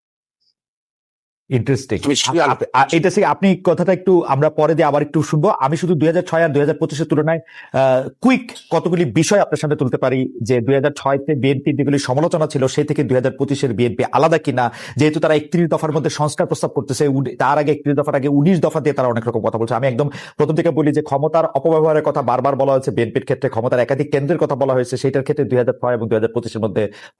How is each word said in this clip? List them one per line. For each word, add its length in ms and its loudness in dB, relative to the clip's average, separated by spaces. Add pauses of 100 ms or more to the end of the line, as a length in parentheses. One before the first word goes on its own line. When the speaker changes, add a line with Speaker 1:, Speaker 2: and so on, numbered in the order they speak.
(1500)
Speaker 1:
ইন্টারেস্টিং। 560 -2
Speaker 2:
আমি 100 2
শিয়াল 340 0
Speaker 1:
আপ-, 240 -2
আপ-, 180 4
এটা 180 2
থেকে 160 2
আপনি 380 2
কথাটা 300 2
একটু 300 2
আমরা 260 2
পরে 260 2
দিয়ে 100 4
আবার 160 2
একটু 200 0
শুনবো। 280 0
আমি 280 0
শুধু 180 0
দুই 120 2
হাজার 160 2
ছয় 200 0
আর 60 2
দুই 100 0
হাজার 180 2
পঁচিশের 280 -4
তুলনায়, 340 0 (340)
আহ, 360 2 (120)
কুইক 300 2 (200)
কতগুলি 340 0
বিষয় 340 2
আপনার 180 0
সামনে 180 -2
তুলতে 220 -2
পারি 440 0
যে 200 0
দুই 140 2
হাজার 220 2
ছয় 200 0
তে 180 -2
বিএনপির 400 0
যেগুলি 240 0
সমালোচনা 480 0
ছিল, 200 0
সেই 160 -2
থেকে 200 -2
দুই 120 0
হাজার 160 0
পঁচিশের 420 -2
বিএনপি 380 -2
আলাদা 260 4
কিনা, 340 -2 (260)
যেহেতু 220 2
তারা 140 2
একত্রিশ 360 0
দফার 220 -2
মধ্যে 180 -2
সংস্কার 380 -2
প্রস্তাব 240 -4
করতেছে, 360 -2
উড-, 300 -2
তার 200 2
আগে 140 2
একত্রিশ 240 -2
দফার 200 0
আগে 120 0
উনিশ 320 4
দফা 200 0
দিয়ে 140 0
তারা 140 0
অনেক 200 0
রকম 140 -2
কথা 160 0
বলছে। 180 -2
আমি 120 0
একদম 220 0 (280)
প্রথম 180 0
থেকে 140 0
বলি 220 2
যে 100 0
ক্ষমতার 440 0
অপব্যবহারের 580 2
কথা 180 -2
বারবার 340 0
বলা 160 2
হয়েছে 200 0
বিএনপির 320 -2
ক্ষেত্রে, 260 -2
ক্ষমতার 300 -2
একাধিক 320 0
কেন্দ্রের 260 0
কথা 180 0
বলা 180 0
হয়েছে, 240 -2
সেইটার 260 -2
ক্ষেত্রে 220 -2
দুই 140 0
হাজার 140 0
ছয় 200 -2
এবং 140 -2
দুই 80 0
হাজার 180 0
পঁচিশের 280 -6
মধ্যে 300 -2 (280)